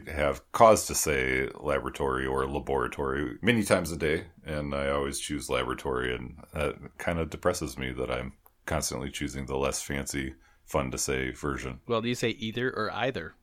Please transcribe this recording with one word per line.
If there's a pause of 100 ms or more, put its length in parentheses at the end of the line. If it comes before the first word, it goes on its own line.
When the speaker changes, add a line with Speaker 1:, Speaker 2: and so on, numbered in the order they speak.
(120)
Speaker 1:
have (100)
cause
to
say
laboratory
or
laboratory
many
times
a
day, (180)
and
I
always
choose
laboratory,
and (180)
that (240)
kinda
depresses
me
that
I'm (340)
constantly
choosing
the
less
fancy, (320)
fun
to
say
version.
Speaker 2:
Well,
do
you
say
either
or
either?